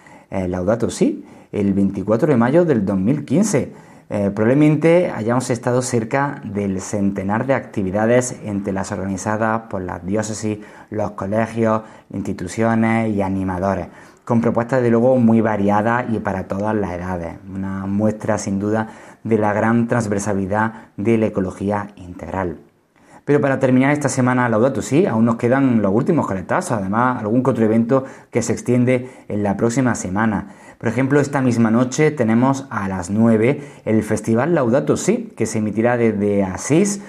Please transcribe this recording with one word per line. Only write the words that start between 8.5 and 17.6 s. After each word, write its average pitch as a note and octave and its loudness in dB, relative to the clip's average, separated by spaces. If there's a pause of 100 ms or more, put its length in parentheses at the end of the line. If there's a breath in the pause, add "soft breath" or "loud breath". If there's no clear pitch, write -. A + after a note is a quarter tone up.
las F#2+ -4
organizadas G#2+ -2
por F#2 -6
las F2+ -8
diócesis, G#2+ -4 (280 loud breath)
los G#2 -4
colegios, A2 -2 (280 loud breath)
instituciones A2+ -2
y G2 0
animadores, F#2+ -2 (360 loud breath)
con A#2 0
propuestas A#2 0
de A#2+ 2
luego A#2+ 4
muy A2+ 6
variadas G#2+ 0
y G#2+ -2
para F#2+ -4
todas G2+ -2
las F#2+ -2
edades. F2 -6 (180)
Una F#2+ -6